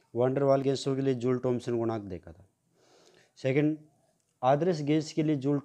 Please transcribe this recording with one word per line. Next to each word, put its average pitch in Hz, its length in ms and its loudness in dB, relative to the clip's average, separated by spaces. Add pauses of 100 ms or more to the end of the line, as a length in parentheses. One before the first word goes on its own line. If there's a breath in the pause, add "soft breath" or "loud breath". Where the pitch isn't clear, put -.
(140)
वैन 127 200 2
डर 139 100 0
Wall 135 180 4
गैसों 135 340 -2
के 135 60 -2
लिए 135 140 2
Joel 123 300 -2
Thompson 120 320 -2
गुणांक 113 280 -4
देखा 87 260 -12
था। 87 160 -20 (920 soft breath)
Second, 151 380 2 (640)
आदर्श 151 420 2
गैस 151 300 0
के 160 100 0
लिए 151 140 0
Joel 139 280 0